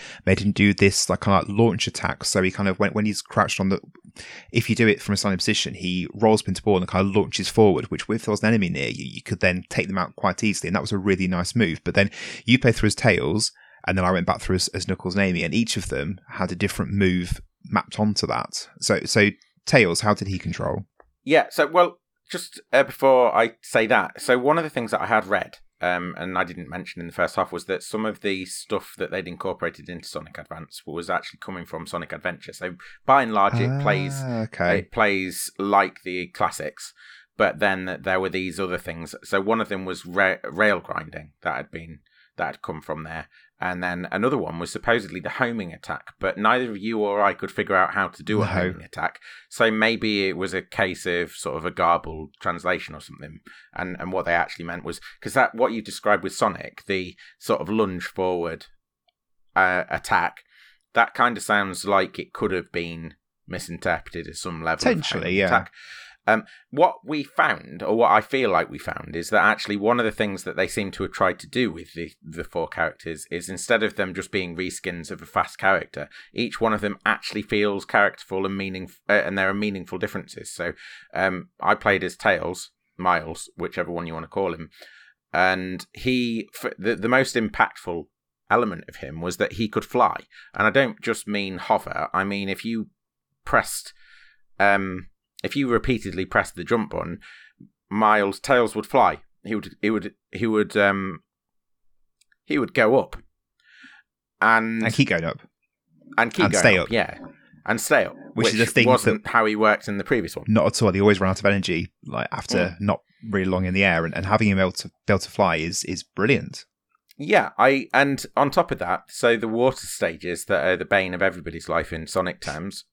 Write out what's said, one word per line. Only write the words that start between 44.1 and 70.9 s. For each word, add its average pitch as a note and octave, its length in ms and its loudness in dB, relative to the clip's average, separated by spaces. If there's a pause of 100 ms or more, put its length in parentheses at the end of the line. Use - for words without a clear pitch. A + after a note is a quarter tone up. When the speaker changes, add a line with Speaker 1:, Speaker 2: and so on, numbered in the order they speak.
Speaker 2:
another B2 240 0
one E2+ 220 -4
was F2 120 -6
supposedly G2+ 480 -2
the - 120 -8
homing A2+ 420 -4
attack, - 480 -10
but F#2 160 -2
neither A#2 340 2
of G#2 60 -10
you G#2+ 220 -4
or G2+ 240 2
I G2+ 100 4
could F2+ 180 -8
figure G2+ 240 -2
out F#2 200 4
how G2 140 0
to - 140 -14
do G#2 200 0
a - 20 2
Speaker 1:
No. F#2+ 60 -2
Speaker 2:
homing F#2 320 -2
attack. - 360 -6 (300)
So A2+ 220 2
maybe A2 580 2
it F2 80 -2
was F2+ 160 -4
a F#2 80 -2
case F#2 460 -4
of F2 240 -2
sort - 260 -8
of D#2+ 80 -8
a F2+ 60 -2
garbled D#2+ 680 -2
translation E2+ 560 -4
or D2 60 -16
something, D2+ 380 -20 (360)
and, F2+ 240 -8
and F#2 140 -8
what F#2 140 -2
they E2+ 80 0
actually E2+ 320 -2
meant E2+ 180 -10
was, E2+ 160 -10 (220)
'cause G#2 100 -10
that, B2+ 220 2
what A#2 180 0
you A2+ 80 -4
described G#2 420 0
with F#2 120 -8
Sonic, - 520 -2
the F#2 300 -4 (220)
sort - 240 -2
of E2 80 -6
lunge F#2+ 340 0
forward, F2 640 -2 (880)
uh, F#2 340 4
attack, - 540 -2 (500)
that - 220 2
kinda A#2+ 260 2
sounds G2 460 0
like F#2+ 320 2
it - 160 -12
could G2 180 -2
have F2 200 -4
been E2+ 420 -8 (340)
misinterpreted E2+ 800 -6
as - 100 -14
some E2 240 -8
level E2 120 0
of - 60 -6
Speaker 1:
Potentially, E3 420 0
Speaker 2:
homing F2 140 0
Speaker 1:
yeah. F#2+ 100 4
Speaker 2:
attack. E2+ 260 2 (560)
Um, A2 140 4 (280)
what D#3 340 4
we D3 180 -4
found, F#2+ 600 -2
or G#2 120 2
what F#2+ 140 6
I G#2+ 100 8
feel B2 300 0
like E2+ 180 2
we - 120 -12
found, - 340 -10
is E2+ 160 -6
that G2+ 140 4
actually G#2 320 0
one A2+ 240 2
of A#2 40 2
the A2 60 0
things G2+ 320 -4
that F2 140 -8
they F#2 100 0
seem G2 240 -4